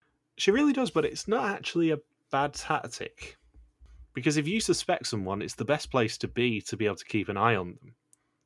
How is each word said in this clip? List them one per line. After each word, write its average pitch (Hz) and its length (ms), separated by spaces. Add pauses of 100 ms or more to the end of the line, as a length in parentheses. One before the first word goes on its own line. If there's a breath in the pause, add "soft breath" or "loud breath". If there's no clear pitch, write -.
(360)
She - 140
really 277 240
does, 254 160
but 151 160
it's - 220
not 208 240
actually 170 400
a 147 80 (320)
bad 143 220
tactic. - 840 (800)
Because 147 220
if 147 100
you 208 120
suspect - 460
someone, 98 380
it's - 120
the 120 80
best 143 280
place 117 260
to 104 100
be 120 340
to - 140
be 104 120
able 98 80
to - 100
keep 101 240
an 101 80
eye 113 180
on 87 200
them - 200 (500)